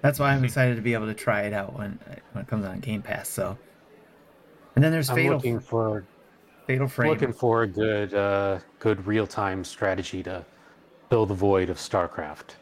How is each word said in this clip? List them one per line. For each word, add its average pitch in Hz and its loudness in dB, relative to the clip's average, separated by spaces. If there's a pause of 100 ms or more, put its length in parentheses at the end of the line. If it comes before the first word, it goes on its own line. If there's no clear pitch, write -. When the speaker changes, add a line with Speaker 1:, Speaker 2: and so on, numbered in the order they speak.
Speaker 1:
that's 143 2
why 139 4
I'm 135 2
Speaker 2:
<laughs> 123 2
Speaker 1:
excited 127 2
to 113 -6
be 117 0
able 107 -2
to 107 -4
try 107 0
it 104 -2
out 101 -4
when, 101 -8 (340)
when 101 -8
it - -14
comes 107 -2
on 95 -8
Game 104 -6
Pass, - -8
so. 95 -4 (1160)
And 139 6
then 160 4
there's 156 0
Speaker 3:
I'm 131 0
Speaker 1:
Fatal 139 4
Speaker 3:
looking 123 0
for, 110 -2 (640)
Speaker 1:
Fatal 131 0
Frame. 147 2
Speaker 3:
looking 139 2
for 117 2
a 110 2
good, 104 0
uh, 98 2 (200)
good 98 0
real-time 101 0
strategy 95 -4
to 90 -8 (640)
fill 113 4
the 101 -2
void 95 4
of 85 -4
StarCraft. - -6